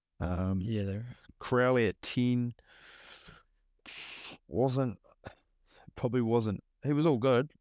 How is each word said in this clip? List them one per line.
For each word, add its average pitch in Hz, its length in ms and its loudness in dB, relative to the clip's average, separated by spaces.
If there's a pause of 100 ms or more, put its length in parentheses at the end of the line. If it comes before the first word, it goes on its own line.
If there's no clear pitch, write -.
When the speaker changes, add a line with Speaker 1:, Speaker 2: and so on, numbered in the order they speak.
(200)
Speaker 1:
Um, 92 420 -2
Speaker 2:
Yeah, 107 220 -2
they're 98 220 -6 (340)
Speaker 1:
Crowley 123 480 2
at 90 140 -4
ten 123 520 0 (1900)
wasn't, 123 500 0 (1000)
probably 123 260 0
wasn't, 113 420 0 (200)
he 143 100 0
was 147 120 2
all 151 120 4
good. 131 440 2